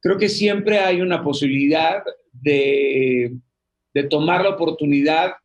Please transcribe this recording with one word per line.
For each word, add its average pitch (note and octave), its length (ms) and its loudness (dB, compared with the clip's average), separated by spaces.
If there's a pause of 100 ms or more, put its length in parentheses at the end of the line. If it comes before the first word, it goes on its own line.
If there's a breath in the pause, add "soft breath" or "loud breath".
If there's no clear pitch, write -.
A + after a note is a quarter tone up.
creo F#3+ 160 0
que G3+ 120 0
siempre G#3 500 0
hay F#3 220 0
una F3 220 -2
posibilidad D3+ 800 0 (300)
de, C3+ 1000 0 (600)
de C#3+ 100 0
tomar D#3+ 400 0
la G3 60 4
oportunidad D#3 840 0 (120)